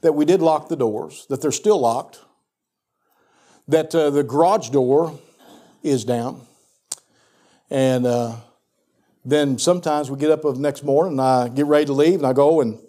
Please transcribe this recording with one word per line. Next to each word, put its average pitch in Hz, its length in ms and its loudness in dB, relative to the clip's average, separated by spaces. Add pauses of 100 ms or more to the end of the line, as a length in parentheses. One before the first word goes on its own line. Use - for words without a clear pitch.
that 160 140 0
we 151 100 0
did 180 180 2
lock 156 260 0
the 165 60 -4
doors, 113 540 -6
that 131 120 -6
they're 143 120 -2
still 208 260 0
locked, 120 400 -4 (1500)
that, 156 260 0
uh, 151 160 2
the 143 140 0
garage 151 460 0
door 139 460 0 (680)
is 135 200 -2
down. 120 360 -6 (1300)
And, 131 340 0
uh, 120 300 -2 (880)
then 139 340 0
sometimes 156 520 -2
we 139 80 -8
get 151 140 2
up 151 100 0
the 147 120 -2
next 139 280 -4
morning 147 300 0
and 135 80 -2
I 127 260 2
get 135 200 -2
ready 147 180 4
to 143 80 -4
leave 151 220 4
and 147 120 -2
I 131 60 0
go 143 280 4
and 113 280 -4